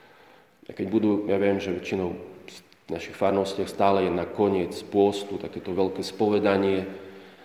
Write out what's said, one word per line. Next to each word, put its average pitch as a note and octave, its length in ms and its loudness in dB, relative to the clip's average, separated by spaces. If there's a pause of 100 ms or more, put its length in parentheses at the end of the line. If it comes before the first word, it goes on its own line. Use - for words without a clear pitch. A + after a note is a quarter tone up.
(680)
A - 80 -14
keď G2 160 -4
budú, G#2+ 200 4 (200)
ja G2 80 2
viem, G2 240 2
že F#2+ 80 -4
väčšinou F2+ 480 -4 (640)
v - 60 -12
našich E2+ 240 -8
farnostiach G2 560 0
stále G2 340 4
je F2 60 0
na E2+ 160 -2
koniec F#2+ 480 0 (160)
pôstu G2+ 480 2
takéto - 320 -10
veľké F#2+ 320 0
spovedanie, G2 800 2 (600)